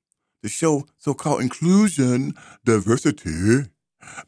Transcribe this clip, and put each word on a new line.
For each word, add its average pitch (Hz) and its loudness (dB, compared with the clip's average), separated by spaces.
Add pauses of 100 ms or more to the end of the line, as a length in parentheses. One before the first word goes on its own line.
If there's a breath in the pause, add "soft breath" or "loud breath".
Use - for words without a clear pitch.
(420)
to 107 -10
show 151 -2 (120)
so-called 143 -4
inclusion, 143 0 (300 loud breath)
diversity, 110 0 (600 loud breath)